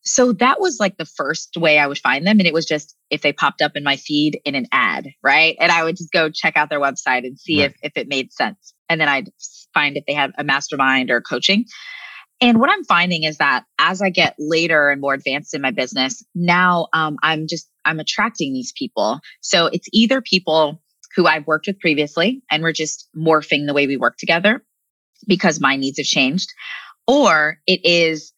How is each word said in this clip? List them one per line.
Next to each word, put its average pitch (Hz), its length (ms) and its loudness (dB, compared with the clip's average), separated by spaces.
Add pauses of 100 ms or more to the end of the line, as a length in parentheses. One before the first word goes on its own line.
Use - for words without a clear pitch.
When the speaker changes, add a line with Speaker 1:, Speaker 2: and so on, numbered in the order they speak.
Speaker 1:
So 247 300 2
that 247 260 0
was, 359 180 -2
like, 202 200 -2
the 165 60 -8
first - 520 -8
way 151 240 4
I 143 80 2
would 143 100 -6
find 135 260 0
them. 208 140 4
And 180 80 4
it 156 80 0
was 160 100 0
just, - 320 -4 (140)
if 147 120 -4
they 147 100 2
popped 143 280 -2
up 147 140 0
in 147 80 -6
my 139 140 0
feed 147 480 -2
in 143 100 -4
an 127 160 -4
ad, 110 380 -2 (120)
right? 156 380 2
And 170 140 2
I 165 100 2
would 165 140 -2
just 165 160 -14
go 160 180 2
check 156 260 -4
out 151 140 0
their 147 100 -2
website 127 460 -2
and 131 100 -12
see 151 260 -2
Speaker 2:
Right. 143 80 0
Speaker 1:
if, - 120 -20
if 147 140 -10
it 127 120 -6
made 131 240 -6
sense. - 400 -6 (160)
And 165 120 -2
then 151 80 2
I'd 135 220 -2 (440)
find 147 220 0
if 143 100 -6
they 143 80 -4
have 139 240 0
a 143 60 -6
mastermind 135 640 0
or 120 100 2
coaching. 196 440 0 (760)
And 240 200 6
what 294 100 4
I'm 392 140 -2
finding 175 400 0
is 151 140 -4
that 139 260 0 (160)
as 180 200 0
I 190 100 2
get 165 280 0
later 156 520 2
and 139 100 -2
more 139 140 0
advanced 139 400 -6
in 147 60 -6
my 135 120 -2
business, 131 520 -4 (120)
now, 175 560 2
um, 156 320 -2
I'm 160 240 -2
just, 165 200 -10 (160)
I'm 160 140 -2
attracting 160 540 -4
these 127 260 -8
people. 113 400 -2 (220)
So 170 260 0
it's - 260 -4
either 233 300 4
people 156 580 0 (360)
who 175 100 4
I've 156 200 0
worked 156 200 -2
with 196 140 -6
previously 165 720 0
and 156 120 0
we're 165 100 0
just 151 440 -6
morphing 156 500 2
the 143 80 -2
way 143 120 4
we 139 100 -2
work - 220 -2
together 185 440 0 (640)
because 170 340 2
my 135 160 2
needs 135 220 -4
have 139 80 -4
changed, 143 440 0 (580)
or 170 580 4
it 180 180 0
is 165 540 2